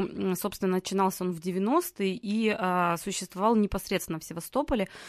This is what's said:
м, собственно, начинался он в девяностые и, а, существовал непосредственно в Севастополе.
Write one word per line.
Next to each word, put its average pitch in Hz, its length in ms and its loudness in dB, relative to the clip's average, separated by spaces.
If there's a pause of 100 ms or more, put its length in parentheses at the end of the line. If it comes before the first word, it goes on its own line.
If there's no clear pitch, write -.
м, 190 360 0
собственно, 190 360 -2
начинался 190 520 0
он 180 80 0
в 165 80 -8
девяностые 190 760 0
и, 214 420 0
а, 180 420 2
существовал 196 580 0
непосредственно 190 600 0
в - 60 -12
Севастополе. 196 640 -2 (200)